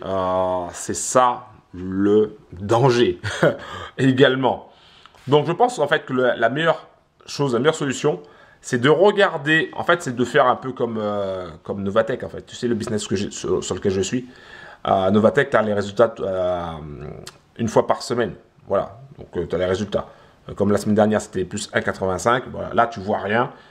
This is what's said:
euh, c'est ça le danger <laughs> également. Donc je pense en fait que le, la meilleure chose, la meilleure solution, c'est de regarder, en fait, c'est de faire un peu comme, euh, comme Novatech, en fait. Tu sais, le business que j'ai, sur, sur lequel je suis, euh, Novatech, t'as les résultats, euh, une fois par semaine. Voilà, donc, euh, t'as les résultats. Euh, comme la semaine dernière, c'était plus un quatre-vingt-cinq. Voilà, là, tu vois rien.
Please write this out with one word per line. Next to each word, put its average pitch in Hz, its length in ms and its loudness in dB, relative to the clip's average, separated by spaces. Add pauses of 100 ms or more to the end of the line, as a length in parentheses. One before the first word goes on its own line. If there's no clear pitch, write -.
euh, 92 680 0
c'est - 220 -8
ça 123 500 2 (280)
le 98 640 2 (140)
danger 117 720 2 (200)
<laughs> - 560 -2
également. 127 720 2 (580)
Donc 143 200 4
je 170 60 0
pense 240 260 0
en 147 80 2
fait 151 180 0
que - 60 -10
le, 127 260 2
la 113 120 2
meilleure 151 380 -2 (380)
chose, 143 280 -2
la 113 60 2
meilleure 156 160 2
solution, 151 440 -2 (420)
c'est - 180 -2
de 127 100 4
regarder, 160 840 4
en - 80 -4
fait, 175 180 2
c'est 127 140 -6
de 120 100 2
faire 135 220 4
un 120 80 4
peu 127 160 -8
comme, 117 280 -4
euh, 98 480 -4 (140)
comme 98 220 -6
Novatech, 110 400 0
en 90 60 -8
fait. 76 180 -14
Tu - 80 -20
sais, - 120 -4
le 120 60 2
business 104 320 -4
que 110 100 -4
j'ai, 98 140 -2
sur, - 340 -2
sur - 120 -4
lequel 98 160 -2
je 95 100 0
suis, 123 260 -2 (600)
euh, 95 240 2
Novatech, 107 400 4
t'as 113 100 4
les 107 140 0
résultats, 104 440 2
euh, 90 520 -2 (840)
une 117 100 -2
fois 117 180 2
par - 160 -2
semaine. 117 320 -4 (340)
Voilà, 95 300 -4 (220)
donc, - 80 -18 (100)
euh, 87 80 -4
t'as 82 140 -4
les 90 60 -2
résultats. 95 420 -2 (420)
Euh, - 60 -12
comme 101 160 2
la 101 80 2
semaine 107 160 0
dernière, 107 260 4
c'était 92 240 -6
plus - 280 -10
un 117 80 2
quatre-vingt-cinq. 101 680 0
Voilà, 87 220 -10
là, 113 140 4
tu - 120 -10
vois 95 200 -2
rien. 110 320 0 (200)